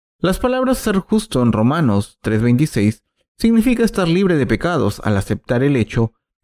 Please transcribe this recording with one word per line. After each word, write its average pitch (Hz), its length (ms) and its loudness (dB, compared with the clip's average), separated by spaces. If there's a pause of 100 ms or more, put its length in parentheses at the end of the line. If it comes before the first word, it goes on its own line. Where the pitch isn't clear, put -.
(180)
Las 180 200 -2
palabras 254 400 0
ser 190 220 -2
justo 214 420 -2
en 117 100 2
Romanos 113 680 0
tres 110 180 0
veintiséis 120 640 0 (320)
significa 226 480 2
estar 202 240 0
libre 180 280 2
de 131 100 0
pecados 113 580 -2
al 104 140 0
aceptar 117 440 -4
el 143 140 2
hecho 113 380 -2 (300)